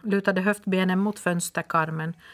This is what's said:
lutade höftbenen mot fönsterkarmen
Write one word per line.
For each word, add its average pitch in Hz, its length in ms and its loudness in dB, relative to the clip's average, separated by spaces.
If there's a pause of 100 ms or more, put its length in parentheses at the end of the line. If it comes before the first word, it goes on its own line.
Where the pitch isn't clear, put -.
lutade 196 380 2
höftbenen 185 580 2
mot 208 200 -2
fönsterkarmen 165 960 -2 (200)